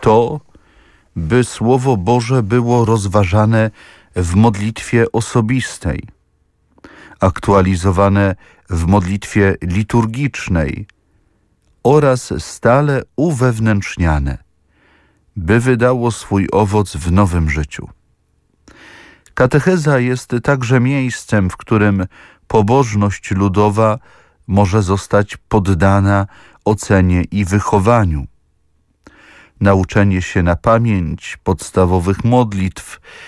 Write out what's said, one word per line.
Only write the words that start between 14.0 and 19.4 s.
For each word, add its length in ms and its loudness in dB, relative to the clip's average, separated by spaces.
by 240 2
wydało 500 2
swój 420 -2
owoc 440 0
w 160 -4
nowym 380 2
życiu. 380 -6
Katecheza 640 0